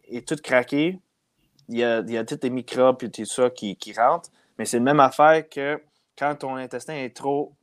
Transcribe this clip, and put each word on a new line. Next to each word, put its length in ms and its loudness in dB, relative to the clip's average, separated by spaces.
est 180 -10
toute 160 -6
craquée, 560 0
il 100 -4
y 60 2
a, 160 2
il 120 -8
y 60 -2
a 60 -4
tous 120 -8
tes 140 -4
microbes 520 2
et 80 -8
tout 140 -10
ça 240 0
qui, 280 -6
qui 180 -14
rentrent, 340 0
mais 80 -6
c'est 120 -2
la 60 2
même 160 4
affaire 480 4
que 320 -6
quand 180 -2
ton 200 -10
intestin 380 -10
est 220 -10
trop 460 -6